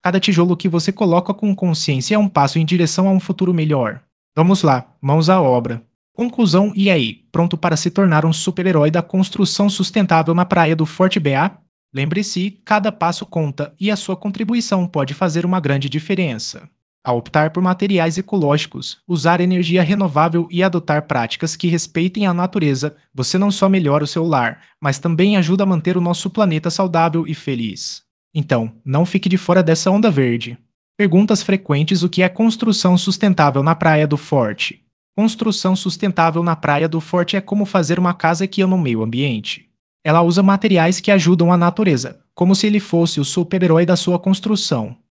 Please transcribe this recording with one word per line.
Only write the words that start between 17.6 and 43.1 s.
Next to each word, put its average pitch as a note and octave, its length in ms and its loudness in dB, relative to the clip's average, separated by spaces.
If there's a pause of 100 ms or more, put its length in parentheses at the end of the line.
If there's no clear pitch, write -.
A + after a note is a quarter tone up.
materiais F3+ 560 0
ecológicos, D3+ 880 -4
usar E3+ 340 0
energia F3+ 420 0
renovável E3+ 680 0
e F3 120 0
adotar D#3+ 440 -2
práticas B2+ 480 -4
que - 120 -4
respeitem F3 600 -2
a F3 60 0
natureza, D#3 640 -2 (180)
você C3 240 -2
não G3+ 140 2
só G3 160 0
melhora D3+ 360 2
o D3 40 -4
seu E3 180 -4
lar, C3 360 -2 (180)
mas C#3 200 -2
também F3+ 360 0
ajuda F#3+ 280 2
a - 20 2
manter F#3 320 0
o F3 40 0
nosso F3 280 -2
planeta E3+ 400 0
saudável E3 580 0
e D#3+ 60 -6
feliz. - 680 -6 (300)
Então, A#2 380 -2 (140)
não C#3+ 200 0
fique F#3+ 220 -2
de F#3 100 2
fora F3+ 260 2
dessa D#3+ 260 0
onda G#3 220 2
verde. A#2+ 460 -2 (380)
Perguntas G3+ 460 2
frequentes: E3+ 600 0
o F3+ 60 0
que F3+ 120 0
é F#3 80 4
construção A3 680 2
sustentável E3 640 2
na E3 100 2
Praia D#3 340 2
do D3 80 0
Forte? A#2+ 640 -4 (320)
Construção G#3+ 640 0
sustentável E3+ 640 -2
na E3+ 140 0
Praia D3 320 0
do D#3+ 140 -2
Forte F3 340 -2
é F#3+ 60 -2
como G3+ 240 -2
fazer F3 340 0
uma F3+ 140 0
casa F3 340 0
que G3 140 -2
ama F#3 140 2
o F#3 40 0
meio A#2 240 0
ambiente. A#2 640 -4 (360)
Ela D#3+ 180 4
usa F3 200 4
materiais F#3+ 580 2
que - 120 0
ajudam F3 400 4
a F3+ 60 4
natureza, E3+ 640 0 (120)
como F#3 220 2
se G#3+ 100 0
ele G#3 140 2
fosse E3+ 400 0